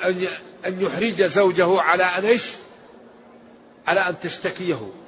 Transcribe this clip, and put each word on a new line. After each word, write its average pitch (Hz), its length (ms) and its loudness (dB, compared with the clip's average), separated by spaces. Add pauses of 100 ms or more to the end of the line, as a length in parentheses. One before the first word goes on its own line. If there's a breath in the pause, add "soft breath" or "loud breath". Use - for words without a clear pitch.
أن 185 200 0
ي-، 170 440 -10
أن 185 140 -6
يحرج 190 420 -2
زوجه 180 580 4
على 175 220 4
أن 180 220 0
إيش؟ 233 260 2 (1400)
على 180 120 2
أن 180 200 -4
تشتكيه. 165 720 -6 (160)